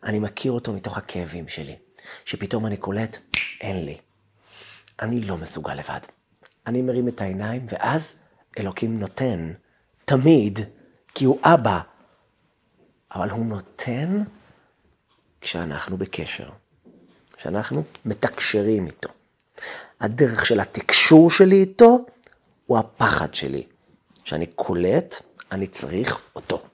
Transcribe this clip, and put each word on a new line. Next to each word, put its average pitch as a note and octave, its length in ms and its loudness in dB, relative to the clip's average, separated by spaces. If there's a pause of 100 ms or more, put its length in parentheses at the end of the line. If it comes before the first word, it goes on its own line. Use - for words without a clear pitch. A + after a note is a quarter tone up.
אני G#2+ 160 -4
מכיר G#2+ 320 -6
אותו A#2+ 220 -6
מתוך G2 240 -10
הכאבים E2+ 500 -12
שלי, D2 280 -14 (500)
שפתאום A2 400 -6
אני G#2 120 -6
קולט, G#2 400 -8 (440)
אין F#2+ 240 -8
לי. C#2+ 120 -14 (1040)
אני A#2 200 -4
לא F#2+ 160 -8
מסוגל D#2 360 -10
לבד. C#2+ 260 -12 (680)
אני B2 140 -2
מרים B2 260 -2
את A#2 140 -8
העיניים, G#2 480 -6
ואז C3 440 -4 (460)
אלוקים A2 400 -6
נותן, F#2 540 -4 (520)
תמיד, B2+ 540 4 (560)
כי C3+ 100 -2
הוא C3 180 2
אבא. A#2 360 4 (1400)
אבל G2 140 -4
הוא A2+ 160 -6
נותן B2+ 760 -6 (1160)
כשאנחנו E2+ 560 -8
בקשר, - 520 -10 (880)
כשאנחנו A2 460 -6 (220)
מתקשרים G#2 800 -2
איתו. - 240 -12 (880)
הדרך A#2 460 0
של A2 140 2
התקשור - 720 8
שלי F#3+ 240 8
איתו A#3 500 8 (600)
הוא B2 120 2
הפחד G#2+ 560 -2
שלי, C#2 300 -6 (600)
שאני E2 220 -6
קולט, F#2 680 -2 (360)
אני F#2+ 160 -6
צריך F#2 520 -4 (160)
אותו. - 280 -8 (100)